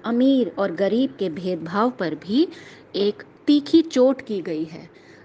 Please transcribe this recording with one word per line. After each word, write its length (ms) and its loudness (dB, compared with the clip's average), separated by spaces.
अमीर 540 2
और 160 -2
गरीब 440 0
के 120 -2
भेदभाव 600 -2
पर 260 -4
भी 300 0
एक 260 -2
तीखी 360 4
चोट 380 2
की 220 -6
गई 220 -6
है। 240 -14